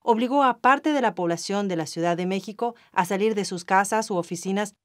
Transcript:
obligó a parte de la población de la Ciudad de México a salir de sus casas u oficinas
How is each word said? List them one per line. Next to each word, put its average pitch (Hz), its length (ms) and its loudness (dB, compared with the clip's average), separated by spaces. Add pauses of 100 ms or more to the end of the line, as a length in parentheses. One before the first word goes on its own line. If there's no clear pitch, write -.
obligó 247 440 2
a 240 160 2
parte 285 340 4
de 269 80 0
la 208 120 2
población 185 540 -2
de 180 80 -2
la 160 80 0
Ciudad 170 320 0
de 180 80 -2
México 202 500 -4 (160)
a - 140 -8
salir 208 300 0
de 202 100 -2
sus 175 220 -8
casas 202 440 0
u 196 60 -2
oficinas 190 580 -4 (100)